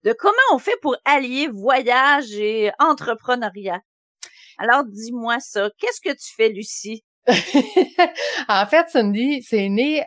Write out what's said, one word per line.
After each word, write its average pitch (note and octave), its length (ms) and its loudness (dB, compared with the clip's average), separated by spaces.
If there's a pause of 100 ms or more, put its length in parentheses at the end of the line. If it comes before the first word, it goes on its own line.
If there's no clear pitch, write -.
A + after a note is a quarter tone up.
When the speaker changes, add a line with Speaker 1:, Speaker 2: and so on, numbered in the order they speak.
Speaker 1:
de A3+ 80 2
comment G4+ 240 0 (160)
on C4 60 4
fait G#4 240 -4
pour C4+ 220 -2
allier C#4 440 0
voyage B3+ 840 2
et G#3+ 460 -2
entrepreneuriat. A3+ 1000 -2 (800)
Alors, B3+ 260 2
dis-moi A#3 560 -6
ça. G#3 380 -4
Qu'est-ce A#4+ 220 -6
que C4+ 140 -4
tu - 220 -16
fais, A3 140 2
Lucie ? G#3+ 520 -10 (240)
Speaker 2:
<laughs> - 920 2 (320)
En G3+ 160 2
fait, E4+ 240 4
Cindy, A#3+ 520 0
c'est G3 280 0
né, C#4 360 0